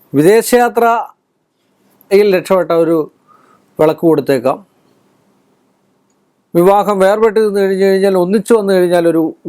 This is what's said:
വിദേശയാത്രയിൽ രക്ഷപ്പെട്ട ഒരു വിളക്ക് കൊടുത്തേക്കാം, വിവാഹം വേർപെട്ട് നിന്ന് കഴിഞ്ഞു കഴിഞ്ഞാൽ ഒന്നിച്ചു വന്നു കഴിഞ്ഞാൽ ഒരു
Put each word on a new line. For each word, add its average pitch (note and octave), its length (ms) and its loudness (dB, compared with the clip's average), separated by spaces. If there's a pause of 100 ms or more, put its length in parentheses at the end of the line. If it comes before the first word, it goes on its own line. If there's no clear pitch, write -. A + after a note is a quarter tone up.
(180)
വിദേശയാത്രയിൽ A3+ 2250 -2
രക്ഷപ്പെട്ട F3 340 -2 (120)
ഒരു E3 140 0 (840)
വിളക്ക് D#3 320 0
കൊടുത്തേക്കാം, C#3 480 -2 (2000)
വിവാഹം G3 440 2
വേർപെട്ട് G3 420 0
നിന്ന് G3+ 200 -2
കഴിഞ്ഞു G3 240 0
കഴിഞ്ഞാൽ F#3+ 320 0
ഒന്നിച്ചു G3 380 -2
വന്നു G3 180 -2
കഴിഞ്ഞാൽ F3 340 0
ഒരു D#3+ 120 0 (260)